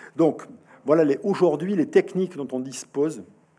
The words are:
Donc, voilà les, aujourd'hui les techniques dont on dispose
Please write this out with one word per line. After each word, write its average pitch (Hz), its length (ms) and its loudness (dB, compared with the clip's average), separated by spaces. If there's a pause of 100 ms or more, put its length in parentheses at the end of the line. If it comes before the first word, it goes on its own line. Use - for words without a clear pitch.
(160)
Donc, 156 280 2 (420)
voilà 160 180 4
les, 143 200 0
aujourd'hui 180 520 0
les 156 120 0
techniques 185 500 0
dont 139 140 -8
on 131 80 -4
dispose 135 640 -6 (360)